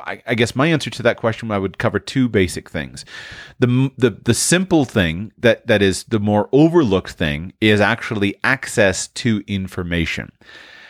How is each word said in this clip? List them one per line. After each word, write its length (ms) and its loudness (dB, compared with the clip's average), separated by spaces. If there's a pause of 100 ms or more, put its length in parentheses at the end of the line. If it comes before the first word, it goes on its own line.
I, 220 -12
I 80 -2
guess 200 0
my 120 2
answer 240 -2
to 120 -10
that 140 2
question, 340 -4
I 60 0
would 200 -4
cover 220 0
two 300 -2
basic 400 0
things. 340 -10 (560)
The 80 2
m-, 300 2
the, 140 2
the 220 -2
simple 520 2
thing 540 -2
that, 280 2
that 140 4
is 240 0
the 140 0
more 340 2
overlooked 600 4
thing 460 -4
is 220 4
actually 640 -2
access 640 0
to 400 -2
information. 840 -4 (580)